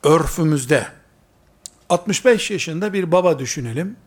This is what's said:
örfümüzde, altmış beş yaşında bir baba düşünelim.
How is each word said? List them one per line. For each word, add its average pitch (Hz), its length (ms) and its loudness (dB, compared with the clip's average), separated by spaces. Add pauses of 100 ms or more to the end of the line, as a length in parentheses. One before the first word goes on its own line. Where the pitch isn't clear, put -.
örfümüzde, 147 840 2 (1000)
altmış 175 360 -2
beş 240 260 2
yaşında 180 420 -4
bir 185 200 -2
baba 175 260 2
düşünelim. 131 580 -6 (100)